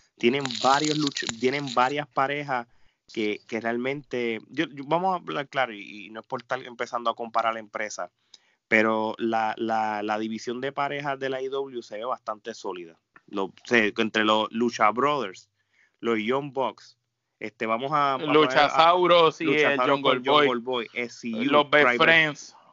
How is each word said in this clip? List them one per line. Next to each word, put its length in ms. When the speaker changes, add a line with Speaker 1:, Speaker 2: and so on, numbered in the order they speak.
Speaker 1:
tienen 280
varios 340
luch-, 440
tienen 340
varias 320
parejas 640
que, 360
que 120
realmente, 880
yo, 240
yo, 140
vamos 260
a 40
hablar 320
claro, 260
y, 320
y 40
no 100
es 60
por 140
estar 240
empezando 460
a 60
comparar 380
la 60
empresa, 500
pero 500
la, 400
la, 460
la 160
división 400
de 100
parejas 480
de 120
la 80
A 20
E 80
W 340
se 160
ve 60
bastante 500
sólida. 420
Lo, 280
se, 320
entre 260
los 300
Lucha 380
Brothers, 580
los 180
Young 340
Bucks, 460
este, 240
vamos 260
a, 240
a 40
poner 120
a 40
Speaker 2:
Luchasauros 1080
y 40
el 60
Speaker 1:
Luchasauros 380
Speaker 2:
Jungle 340
Speaker 1:
con 20
Jungle 220
Speaker 2:
Boy. 140
Speaker 1:
Boy, 320
S 280
C 120
U, 120
Speaker 2:
Los 260
Best 160
Speaker 1:
Private, 180
Speaker 2:
Friends. 520